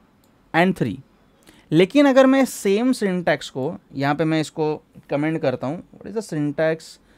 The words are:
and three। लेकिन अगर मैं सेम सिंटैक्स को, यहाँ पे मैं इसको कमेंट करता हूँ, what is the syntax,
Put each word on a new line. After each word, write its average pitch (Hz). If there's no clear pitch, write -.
and 175
three। 113
लेकिन 190
अगर 262
मैं 269
सेम 214
सिंटैक्स 180
को, 139
यहाँ 139
पे 151
मैं 160
इसको 151
कमेंट 156
करता 127
हूँ, 160
what -
is 202
the 214
syntax, 156